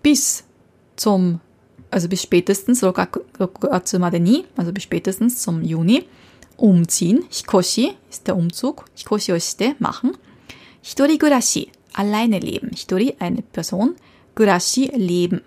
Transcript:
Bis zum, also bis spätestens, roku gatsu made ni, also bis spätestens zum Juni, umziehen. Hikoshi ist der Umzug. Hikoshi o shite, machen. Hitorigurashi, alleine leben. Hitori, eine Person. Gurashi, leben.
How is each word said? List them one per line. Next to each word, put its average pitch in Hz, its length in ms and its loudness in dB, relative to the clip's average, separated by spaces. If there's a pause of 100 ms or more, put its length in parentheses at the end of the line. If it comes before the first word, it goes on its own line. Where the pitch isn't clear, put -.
Bis - 420 2 (520)
zum, 185 460 2 (500)
also 170 180 -2
bis 190 140 -4
spätestens, 196 600 0
roku 185 380 -2 (380)
gatsu 190 400 -2
made 175 200 0
ni, 226 260 2 (120)
also 170 160 -4
bis 196 100 -8
spätestens 190 600 -2
zum 165 180 -2
Juni, 165 440 2 (520)
umziehen. 180 720 4
Hikoshi - 640 0 (160)
ist - 160 -18
der - 100 -2
Umzug. 185 500 -4 (100)
Hikoshi - 380 -4
o 170 60 0
shite, 226 380 -4
machen. - 400 -4 (640)
Hitorigurashi, 285 880 2 (240)
alleine 208 460 0
leben. - 360 -8
Hitori, 202 440 -2
eine 196 240 -4
Person. 202 520 -4 (380)
Gurashi, 214 600 2
leben. 175 520 0